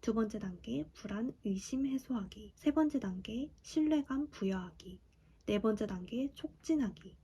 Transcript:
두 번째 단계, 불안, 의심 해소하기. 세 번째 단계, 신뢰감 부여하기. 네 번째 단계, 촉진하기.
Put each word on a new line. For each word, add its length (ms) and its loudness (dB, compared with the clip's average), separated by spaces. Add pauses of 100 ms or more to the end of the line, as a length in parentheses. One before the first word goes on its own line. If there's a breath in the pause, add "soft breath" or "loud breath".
두 100 2
번째 260 2
단계, 540 -4
불안, 400 -6 (120)
의심 420 0
해소하기. 680 -4
세 160 2
번째 280 4
단계, 500 -4 (120)
신뢰감 680 2
부여하기. 720 -4 (460 soft breath)
네 120 2
번째 280 2
단계, 480 -2
촉진하기. 880 -2